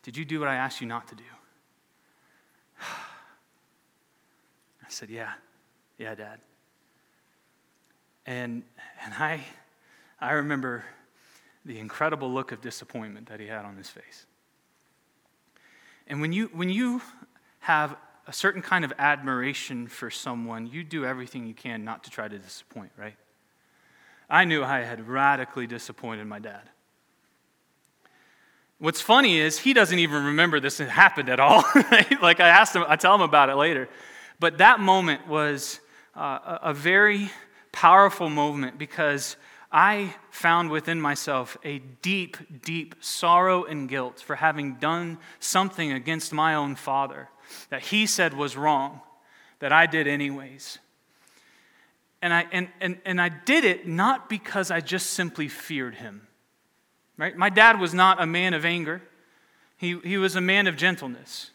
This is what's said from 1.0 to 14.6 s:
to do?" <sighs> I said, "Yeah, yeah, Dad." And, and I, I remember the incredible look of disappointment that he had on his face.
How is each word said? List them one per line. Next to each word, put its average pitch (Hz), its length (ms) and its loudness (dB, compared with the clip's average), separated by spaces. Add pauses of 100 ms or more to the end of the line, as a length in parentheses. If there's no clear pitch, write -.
to - 80 -20
do?" - 80 -20 (1500)
<sighs> - 20 -20
I - 40 -18 (2000)
said, 110 220 -18
"Yeah, 113 220 -14 (680)
yeah, 110 160 -14
Dad." 107 240 -20 (1900)
And, 120 380 -12 (420)
and 107 100 -16
I, 156 260 -6 (800)
I 127 140 -4
remember 135 500 -6 (800)
the 113 160 -16
incredible 139 520 -6
look 131 200 -8
of 110 80 -16
disappointment 113 680 -16
that 107 120 -20
he 104 80 -18
had 107 160 -14
on 101 120 -18
his 95 140 -20
face. - 360 -20 (1800)